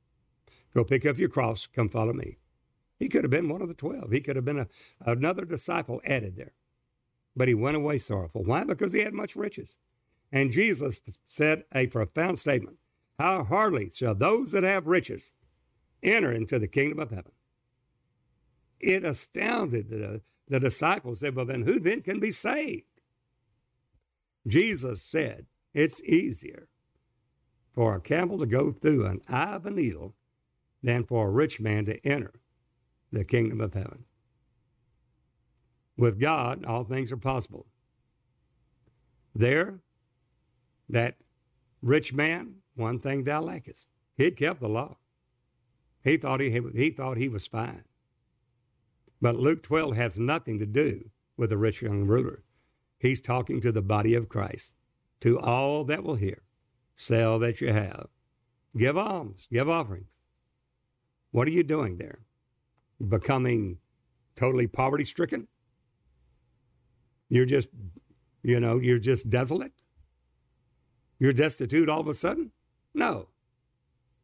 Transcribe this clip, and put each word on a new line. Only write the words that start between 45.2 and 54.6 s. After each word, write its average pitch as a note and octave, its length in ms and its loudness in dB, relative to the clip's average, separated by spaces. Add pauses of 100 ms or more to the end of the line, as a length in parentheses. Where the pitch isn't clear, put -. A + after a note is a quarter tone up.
He C#3+ 140 4
thought C3 240 0
he, B2 100 0
he A#2+ 400 0
thought C3 280 -6
he C3 100 -2
was G#2+ 180 -6
fine. - 380 -8 (1400)
But A#2+ 160 2
Luke D3+ 260 2
twelve D3+ 320 0
has A2 240 0
nothing B2 400 -2
to G#2 80 -4
do B2 440 0 (260)
with A#2 140 0
the G#2 80 0
rich G#2+ 240 0
young G2+ 240 0
ruler. - 360 2 (560)
He's B2+ 220 2
talking B2+ 400 -2
to A2+ 120 2
the G#2+ 100 0
body G#2 320 4
of A#2 160 0
Christ, - 420 -6 (480)